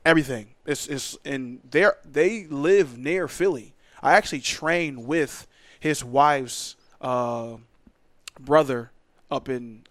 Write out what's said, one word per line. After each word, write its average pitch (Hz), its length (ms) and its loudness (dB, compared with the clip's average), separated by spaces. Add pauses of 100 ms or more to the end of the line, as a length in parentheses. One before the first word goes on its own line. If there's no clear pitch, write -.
everything. 135 440 2 (180)
It's, 147 200 -4
it's, 139 380 -8
and 131 360 -8 (100)
they're, 180 340 4
they 180 400 0
live 151 540 2
near 160 280 -4
Philly. 165 460 -2 (300)
I 143 100 4
actually 175 280 2
train 156 640 -4
with 147 400 -2 (340)
his 151 240 -2
wife's, 135 720 0 (240)
uh, 120 540 -4 (840)
brother 135 520 2 (400)
up 139 180 -6
in, 120 420 -8